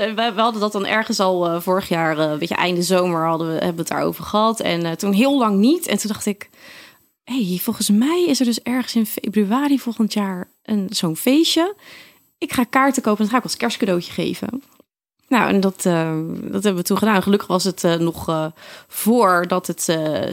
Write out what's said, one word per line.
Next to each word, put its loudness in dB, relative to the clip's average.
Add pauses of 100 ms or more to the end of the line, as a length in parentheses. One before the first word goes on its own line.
eh, -2
we, 0
we 0
hadden 0
dat 0
dan -2
ergens -2
al, 2
eh, -2
vorig -2
jaar, 0
eh, 0
een -4
beetje -4
einde 0
zomer 2
hadden 0
we, -4
hebben -2
we -6
het -6
daarover -4
gehad. 0
En, -2
eh, -2
toen -2
heel 4
lang 2
niet. 4
En 0
toen -4
dacht -10
ik, -4 (760)
hey, -2
volgens -2
mij 4
is 2
er 2
dus 0
ergens -4
in 2
februari 0
volgend -2
jaar -4 (140)
een, -2
zo'n -2
feestje. 2 (640)
Ik -8
ga 2
kaarten 2
kopen 2
en 2
dat 0
ga 2
ik 0
als -8
kerstcadeautje -2
geven. -4 (680)
Nou, 4
en 4
dat, 0
eh, 0 (120)
dat -6
hebben 0
we 0
toen 0
gedaan. 4
Gelukkig 2
was 0
het, -2
eh, 2
nog, -2
eh, -2 (420)
voordat 2
het, -4
eh, 0 (100)